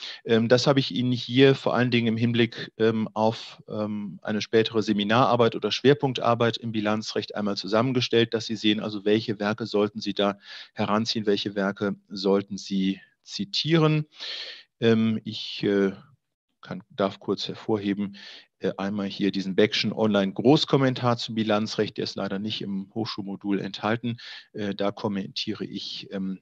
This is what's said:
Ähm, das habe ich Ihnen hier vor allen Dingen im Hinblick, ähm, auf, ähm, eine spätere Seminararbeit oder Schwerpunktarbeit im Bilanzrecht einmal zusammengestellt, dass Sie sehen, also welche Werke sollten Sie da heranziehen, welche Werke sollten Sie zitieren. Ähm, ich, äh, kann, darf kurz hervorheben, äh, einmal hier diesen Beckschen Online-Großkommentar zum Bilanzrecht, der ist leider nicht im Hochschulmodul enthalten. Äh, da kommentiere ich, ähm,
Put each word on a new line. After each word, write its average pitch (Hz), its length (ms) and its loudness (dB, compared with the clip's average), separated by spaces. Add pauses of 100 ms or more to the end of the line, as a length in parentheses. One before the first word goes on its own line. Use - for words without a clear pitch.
(260)
Ähm, 117 240 2
das 123 160 6
habe 139 120 6
ich 135 160 0
Ihnen 127 160 0
hier 123 440 4
vor - 200 -2
allen 120 160 2
Dingen 117 160 2
im 113 120 0
Hinblick, 117 580 0
ähm, 110 380 2
auf, - 520 -2
ähm, 104 540 -6
eine 107 220 -4
spätere 113 400 2
Seminararbeit 110 720 2
oder 104 160 -2
Schwerpunktarbeit 120 840 2
im 117 120 -8
Bilanzrecht 107 640 -2
einmal 101 220 -2
zusammengestellt, 117 800 2
dass 113 100 -2
Sie 113 120 -4
sehen, 107 240 2
also 104 260 -6
welche 110 320 2
Werke 107 260 -2
sollten 104 380 0
Sie 101 100 -4
da 101 260 0 (360)
heranziehen, 107 500 -2
welche 101 300 0
Werke 101 420 -2 (140)
sollten 98 480 0
Sie 95 420 -2 (220)
zitieren. 156 840 0 (760)
Ähm, 110 440 4
ich, - 380 -8
äh, 101 300 4 (680)
kann, 92 300 -12
darf 98 300 -2
kurz - 280 -4
hervorheben, 101 720 -4 (400)
äh, 95 180 -2
einmal 98 300 -4
hier 98 260 0
diesen 95 240 -4
Beckschen 107 380 2
Online-Großkommentar 120 1200 2
zum 117 180 -8
Bilanzrecht, 107 640 0
der - 80 -4
ist - 120 -8
leider 98 220 -4
nicht 107 220 -6
im 98 340 -6
Hochschulmodul 101 640 -4
enthalten. 110 580 -4 (340)
Äh, 104 220 -6
da 101 180 -2
kommentiere - 720 -6
ich, - 480 -12
ähm, 95 300 -6